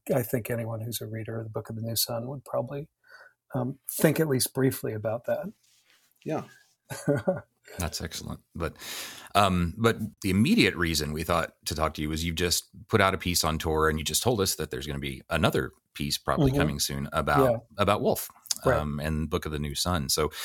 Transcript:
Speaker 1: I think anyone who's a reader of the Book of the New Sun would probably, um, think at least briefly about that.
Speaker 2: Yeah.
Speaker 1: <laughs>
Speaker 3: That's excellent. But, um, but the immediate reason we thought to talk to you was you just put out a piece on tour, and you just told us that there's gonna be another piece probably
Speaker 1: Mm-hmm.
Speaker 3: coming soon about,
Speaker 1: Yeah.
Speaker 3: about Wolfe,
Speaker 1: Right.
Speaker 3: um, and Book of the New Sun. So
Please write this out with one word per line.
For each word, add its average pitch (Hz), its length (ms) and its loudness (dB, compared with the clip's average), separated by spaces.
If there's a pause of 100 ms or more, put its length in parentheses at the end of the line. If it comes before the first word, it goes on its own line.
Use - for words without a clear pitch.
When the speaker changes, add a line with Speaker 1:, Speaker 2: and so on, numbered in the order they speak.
(140)
Speaker 1:
I 127 80 4
think 113 280 -4
anyone 113 300 -4
who's 113 200 -8
a 117 60 -8
reader 110 320 -8
of 117 60 -8
the 110 60 -10
Book 110 200 -8
of 113 60 -8
the 107 60 -8
New 113 140 -4
Sun 117 320 -2
would 135 160 -10
probably, 135 440 -4 (680)
um, 127 240 -4 (220)
think 160 200 4
at 160 80 2
least 131 260 0
briefly 131 400 0
about 110 320 -4
that. 147 260 -4 (720)
Speaker 2:
Yeah. 147 180 -4 (480)
Speaker 1:
<laughs> - 880 -2
Speaker 3:
That's 85 220 -4
excellent. - 400 -8 (140)
But, 82 200 -4 (600)
um, 90 420 4
but 113 220 2 (240)
the 98 80 0
immediate 120 440 6
reason 78 380 0
we 80 100 -4
thought 85 300 0 (140)
to - 80 -4
talk 78 200 0
to 78 80 -6
you 76 60 -2
was 80 160 -2
you 85 80 0
just 85 320 0 (240)
put 107 140 4
out 95 120 6
a 92 40 -4
piece 87 260 0
on 80 140 2
tour, 78 320 2
and 78 80 0
you 78 60 -4
just - 180 0
told 117 180 2
us 95 160 2
that 78 140 -6
there's 65 160 -6
gonna 71 120 -4
be 69 300 -8
another 82 440 2 (220)
piece 71 240 -4
probably 71 320 2
Speaker 1:
Mm-hmm. 135 100 2
Speaker 3:
coming 71 200 0
soon 69 320 -2
about, 123 380 4
Speaker 1:
Yeah. 117 60 2 (200)
Speaker 3:
about 101 240 2
Wolfe, - 280 0 (360)
Speaker 1:
Right. - 140 4
Speaker 3:
um, 73 220 -2
and 78 280 -2
Book 80 180 -2
of 78 60 -4
the 76 60 -4
New 73 160 -4
Sun. 82 340 0
So 76 220 0 (140)